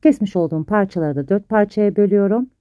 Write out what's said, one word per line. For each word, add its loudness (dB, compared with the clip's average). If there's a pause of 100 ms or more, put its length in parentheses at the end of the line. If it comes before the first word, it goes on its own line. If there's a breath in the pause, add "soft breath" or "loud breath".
Kesmiş 0
olduğum -2
parçaları -2
da -6
dört -4
parçaya 0
bölüyorum. 0 (120)